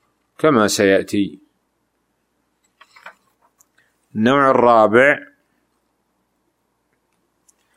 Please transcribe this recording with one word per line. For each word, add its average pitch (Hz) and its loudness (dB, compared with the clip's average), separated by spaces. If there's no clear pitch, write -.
كما 120 0
سيأتي. 98 -4
النوع 135 0
الرابع 120 2